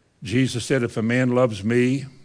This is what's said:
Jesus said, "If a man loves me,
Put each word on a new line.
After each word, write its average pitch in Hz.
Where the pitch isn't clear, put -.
Jesus 123
said, 131
"If 117
a 113
man 123
loves 113
me, 123